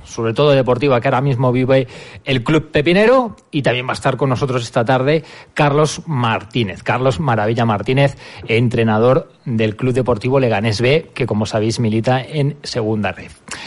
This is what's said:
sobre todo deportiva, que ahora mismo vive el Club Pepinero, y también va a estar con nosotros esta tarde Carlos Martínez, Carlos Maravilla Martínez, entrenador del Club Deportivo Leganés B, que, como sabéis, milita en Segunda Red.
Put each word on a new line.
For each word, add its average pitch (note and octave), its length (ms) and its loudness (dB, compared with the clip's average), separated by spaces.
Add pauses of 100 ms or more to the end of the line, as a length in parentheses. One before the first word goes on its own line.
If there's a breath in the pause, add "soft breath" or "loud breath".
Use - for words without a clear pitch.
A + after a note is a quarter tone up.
sobre A2+ 300 -4
todo D3 160 4
deportiva, B2+ 500 2
que C#3 80 -2
ahora C3+ 140 0
mismo C3 300 0
vive C3 360 2 (360 loud breath)
el C3 180 -2
Club D3+ 280 0
Pepinero, G#3+ 680 4 (140)
y D3 120 -2
también B2 240 -2
va B2+ 60 -4
a - 20 -6
estar B2+ 240 -2
con C#3+ 100 0
nosotros B2+ 340 -2
esta A#2 220 -2
tarde C3+ 400 0 (300 loud breath)
Carlos D3 520 0
Martínez, A2+ 760 -2
Carlos B2+ 360 0
Maravilla A#2 460 0
Martínez, A#2 540 0 (280 loud breath)
entrenador A#2 880 2 (140)
del A2 280 0
Club B2+ 200 -2
Deportivo B2 440 0
Leganés A2+ 440 0
B, C#3+ 320 2
que, C3 120 -2
como G#2+ 200 -2
sabéis, A2 340 -2
milita A#2 400 0
en C#3+ 420 -4
Segunda G#2+ 500 -4
Red. - 180 -16 (360 loud breath)